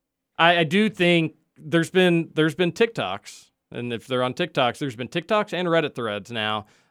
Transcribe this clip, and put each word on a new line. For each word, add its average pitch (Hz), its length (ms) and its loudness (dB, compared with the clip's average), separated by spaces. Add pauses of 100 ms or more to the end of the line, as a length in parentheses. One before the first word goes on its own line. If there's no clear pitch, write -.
(360)
I, 170 220 4
I 170 60 2
do 196 260 2
think 170 440 2 (220)
there's 156 340 0
been, 170 440 2
there's 156 220 0
been 175 160 0
TikToks, 120 760 -4 (200)
and 120 220 -8
if 113 160 -10
they're 127 160 0
on 127 100 -2
TikToks, 143 440 -2
there's 131 180 -8
been 120 120 -10
TikToks 208 440 -4
and 175 160 -4
Reddit 165 260 0
threads 107 380 -8
now 107 340 -4 (240)